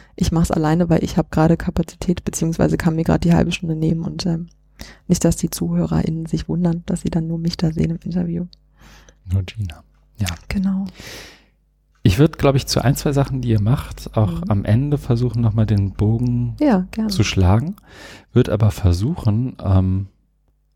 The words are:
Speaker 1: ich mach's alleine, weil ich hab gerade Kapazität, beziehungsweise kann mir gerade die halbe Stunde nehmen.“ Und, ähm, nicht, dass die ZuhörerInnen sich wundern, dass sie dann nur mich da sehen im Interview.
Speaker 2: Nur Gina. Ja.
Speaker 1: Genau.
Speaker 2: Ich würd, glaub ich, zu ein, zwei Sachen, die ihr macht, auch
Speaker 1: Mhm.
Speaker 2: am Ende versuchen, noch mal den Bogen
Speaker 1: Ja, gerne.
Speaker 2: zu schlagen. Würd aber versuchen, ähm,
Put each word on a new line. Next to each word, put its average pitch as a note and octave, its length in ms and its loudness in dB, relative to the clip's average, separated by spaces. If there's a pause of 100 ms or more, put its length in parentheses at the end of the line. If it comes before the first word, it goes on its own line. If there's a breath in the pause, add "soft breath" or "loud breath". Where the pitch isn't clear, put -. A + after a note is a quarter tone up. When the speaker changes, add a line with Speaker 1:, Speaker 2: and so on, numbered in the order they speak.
(160 loud breath)
Speaker 1:
ich - 160 -2
mach's E3+ 180 2
alleine, E3 400 2
weil D#3+ 140 2
ich - 120 -4
hab - 140 0
gerade E3 260 4
Kapazität, - 680 -4
beziehungsweise E3 520 0
kann E3 200 0
mir E3 80 0
gerade D#3+ 160 2
die E3+ 140 4
halbe E3+ 180 2
Stunde D#3+ 240 -4
nehmen.“ D#3+ 280 0
Und, D#3 220 -6
ähm, E3+ 220 -4 (580 loud breath)
nicht, - 180 0
dass E3+ 120 2
die F3 120 -4
ZuhörerInnen D#3+ 760 -2
sich D#3+ 220 -4
wundern, E3+ 380 0
dass F3 160 -4
sie E3+ 80 -2
dann E3 180 -2
nur E3 100 -4
mich E3+ 180 -4
da D#3+ 160 0
sehen D#3+ 200 0
im E3+ 120 -8
Interview. F3 420 -4 (840 soft breath)
Speaker 2:
Nur F#2+ 100 0
Gina. F2+ 400 -10 (360)
Ja. - 100 -4 (200)
Speaker 1:
Genau. F#3+ 380 -2 (1160 loud breath)
Speaker 2:
Ich F#2+ 160 4
würd, D#3+ 200 4
glaub C#3 160 4
ich, C#3 120 0
zu - 160 -2
ein, C#3 120 4
zwei D3 180 -2
Sachen, C3+ 280 0
die B2 80 -4
ihr A2 120 2
macht, - 560 -2
auch G#2 260 0
Speaker 1:
Mhm. - 60 -6
Speaker 2:
am G2+ 160 0
Ende C#3 320 2
versuchen, A#2+ 460 -2
noch A2 120 2
mal A2 120 2
den G2+ 260 2
Bogen A#2+ 680 0
Speaker 1:
Ja, G3+ 320 2
gerne. A3 180 -4
Speaker 2:
zu F#3+ 140 2
schlagen. A2+ 520 2 (560 loud breath)
Würd B2 160 4
aber G#2+ 220 2
versuchen, A2 920 0
ähm, F#2+ 440 2 (680)